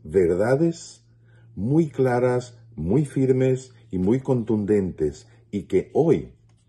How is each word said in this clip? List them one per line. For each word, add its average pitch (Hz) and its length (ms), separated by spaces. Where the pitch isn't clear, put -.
verdades 101 1000
muy 143 340
claras, 123 680
muy 101 300
firmes 131 680
y 95 80
muy 104 220
contundentes, 104 1080
y 101 120
que - 300
hoy 143 400